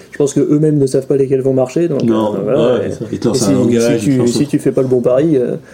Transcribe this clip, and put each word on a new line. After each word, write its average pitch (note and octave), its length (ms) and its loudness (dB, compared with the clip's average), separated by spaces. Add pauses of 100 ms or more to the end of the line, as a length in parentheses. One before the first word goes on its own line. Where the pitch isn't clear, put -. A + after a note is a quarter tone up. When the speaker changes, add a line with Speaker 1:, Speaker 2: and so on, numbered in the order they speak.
(120)
Speaker 1:
je - 60 -10
pense C#3+ 160 0
qu'eux-mêmes D3+ 440 2
ne C#3 100 2
savent C3+ 200 -2
pas C#3+ 100 0
lesquels C3+ 240 0
vont C3+ 120 0
marcher, C3 360 0
donc, C3 140 -2
Speaker 2:
Non, A2 320 0
Speaker 1:
euh, G2 60 -4
voilà, B2+ 380 0
Speaker 2:
ouais, - 80 -4
Speaker 1:
et, - 40 -4
Speaker 2:
c'est - 80 -10
ça. A2+ 120 -8
Ils G2+ 80 -6
te A#2+ 80 -2
lancent - 140 0
Speaker 1:
et - 40 -2
Speaker 2:
un - 20 2
Speaker 1:
si, C#3 60 2
Speaker 2:
langage, A#2+ 460 2
Speaker 1:
si G#2+ 60 -6
tu, C#3+ 60 2
Speaker 2:
ils C3 40 2
te B2+ 60 0
lancent A#2+ 100 2
Speaker 1:
si A#2 160 0
tu C#3+ 120 -2
fais C#3 120 0
pas C3+ 100 0
le C3 60 0
bon B2+ 140 2
pari, C#3 340 2
euh, B2 200 0 (180)